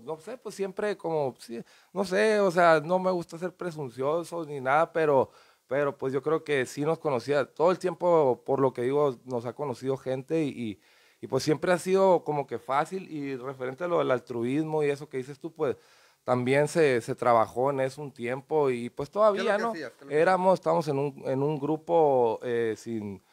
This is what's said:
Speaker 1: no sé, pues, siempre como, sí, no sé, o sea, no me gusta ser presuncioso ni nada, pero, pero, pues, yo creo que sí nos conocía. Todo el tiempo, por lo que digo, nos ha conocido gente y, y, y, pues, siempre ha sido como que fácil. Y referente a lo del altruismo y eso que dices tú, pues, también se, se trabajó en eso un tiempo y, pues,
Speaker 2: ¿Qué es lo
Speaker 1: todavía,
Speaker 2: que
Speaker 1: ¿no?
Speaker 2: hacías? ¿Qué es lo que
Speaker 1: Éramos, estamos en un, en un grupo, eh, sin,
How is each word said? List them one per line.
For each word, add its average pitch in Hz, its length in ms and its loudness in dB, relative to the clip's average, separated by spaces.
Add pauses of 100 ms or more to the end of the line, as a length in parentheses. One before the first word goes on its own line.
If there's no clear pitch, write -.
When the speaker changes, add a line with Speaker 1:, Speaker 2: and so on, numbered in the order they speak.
Speaker 1:
no 156 160 -10
sé, - 160 -14
pues, - 180 -14
siempre 196 440 -6
como, 151 400 -2
sí, 233 240 -12 (320)
no 196 100 -2
sé, 208 360 2
o 196 100 4
sea, 165 340 6
no 180 140 0
me 185 120 0
gusta 170 280 -6
ser 175 180 -8
presuncioso 156 880 -6
ni 147 160 -10
nada, 147 320 2
pero, 147 380 4 (360)
pero, 139 300 -2
pues, 135 160 -4
yo 135 100 -2
creo 156 220 -2
que 135 220 0
sí - 160 -8
nos 160 160 0
conocía. 135 480 0
Todo 170 240 2
el 180 80 0
tiempo, 165 640 2
por 135 160 0
lo 131 140 4
que 123 80 -4
digo, 135 420 0
nos 123 220 -6
ha 117 80 -8
conocido 135 420 -6
gente 131 460 -4
y, 143 60 -2
y, 113 320 -8 (420)
y, 110 60 -12
pues, 131 160 0
siempre 156 280 0
ha 175 60 2
sido 185 460 2
como 147 220 -2
que 117 120 -8
fácil. 165 520 -4
Y 139 260 -6
referente 131 480 -8
a 175 40 -4
lo 170 120 0
del 139 100 0
altruismo 131 720 -2
y 143 80 0
eso 143 180 -8
que 131 100 -10
dices 135 200 -12
tú, 160 160 -14
pues, 135 220 -2 (480)
también 127 440 2
se, 143 320 2
se 127 140 -6
trabajó 117 560 2
en 135 100 -2
eso 131 220 -4
un 139 100 -12
tiempo 135 580 -2
y, 120 200 -4
pues, 143 180 -10
Speaker 2:
¿Qué - 40 -20
es - 0 -
lo - 0 -
Speaker 1:
todavía, 208 440 2
Speaker 2:
que 214 60 -2
Speaker 1:
¿no? 233 80 -2
Speaker 2:
hacías? 156 220 -10
¿Qué - 80 -20
es 139 60 -20
lo - 20 -18
que 147 120 2
Speaker 1:
Éramos, 185 340 4
estamos 165 340 0
en 139 100 -2
un, 143 280 -4
en 135 160 0
un 151 160 0
grupo, 143 840 2
eh, 117 340 -2
sin, 104 460 -8 (100)